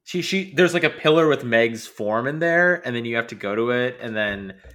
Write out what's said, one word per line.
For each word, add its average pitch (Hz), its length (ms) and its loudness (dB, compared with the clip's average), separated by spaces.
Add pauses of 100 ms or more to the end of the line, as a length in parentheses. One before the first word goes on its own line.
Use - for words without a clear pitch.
She, - 160 -6
she, 190 320 -4
there's, 165 220 4
like, 170 100 2
a 151 60 2
pillar 160 380 4
with 135 160 0
Meg's 117 420 2
form 110 400 -2
in 147 140 -4
there, 170 460 2
and 123 80 -4
then 117 120 -4
you 117 100 -4
have 117 120 -2
to 113 60 -14
go 101 200 -6
to 117 160 0
it, 123 300 -2
and 113 140 -10
then 101 420 -4 (180)